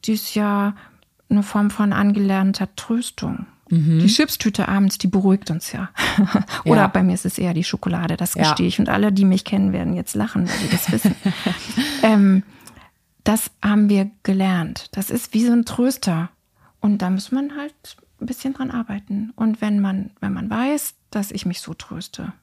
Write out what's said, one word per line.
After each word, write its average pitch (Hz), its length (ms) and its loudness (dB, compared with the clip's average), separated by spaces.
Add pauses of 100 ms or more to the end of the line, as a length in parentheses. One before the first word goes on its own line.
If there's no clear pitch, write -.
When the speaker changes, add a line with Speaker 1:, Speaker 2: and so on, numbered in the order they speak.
Speaker 1:
die 220 80 0
ist - 220 -4
ja 202 400 0 (540)
eine 202 140 4
Form 208 280 2
von 202 220 0
angelernter 196 840 2
Tröstung. - 720 -6 (220)
Speaker 2:
Mhm. 160 300 4
Speaker 1:
Die 180 80 6
Chipstüte 220 640 0
abends, 196 280 2
die 190 120 -2
beruhigt 190 420 2
uns 165 220 -6
ja. 190 180 -8 (260)
<laughs> - 480 0
Oder 202 180 6
Speaker 2:
Ja. 185 40 6
Speaker 1:
bei 185 160 2
mir 180 120 4
ist - 120 -6
es 185 100 -4
eher 175 160 0
die 170 120 0
Schokolade, 170 520 -2
das - 180 -4
Speaker 2:
Ja. 165 100 2
Speaker 1:
gestehe 156 240 2
ich. - 100 -2
Und 208 100 2
alle, 202 240 2
die 196 140 4
mich 185 180 4
kennen, 196 280 0
werden 175 200 -2
jetzt 175 220 -6
lachen, 208 340 -2
weil 190 140 -4
die - 80 -4
das 175 200 0
wissen. 214 300 2
Speaker 2:
<laughs> 269 840 -4
Speaker 1:
Ähm, 202 400 6 (840)
das 220 240 0 (140)
haben 208 240 4
wir 202 220 2 (120)
gelernt. 190 720 -2
Das 196 160 -6
ist - 240 -6
wie 226 140 2
so 233 60 4
ein 240 120 4
Tröster. 202 640 -2 (520)
Und 208 200 2
da 185 80 -2
muss 190 240 -2
man 285 240 -4
halt 294 160 -10 (480)
ein 240 60 -8
bisschen 262 260 -6
dran 262 180 -6
arbeiten. 208 640 -6
Und 220 280 -2
wenn 208 180 0
man, 196 300 -2 (100)
wenn 196 140 -4
man 190 160 -6
weiß, 262 440 -2 (160)
dass 202 200 -4
ich - 160 -8
mich 175 160 -4
so 160 100 -14
tröste - 720 -14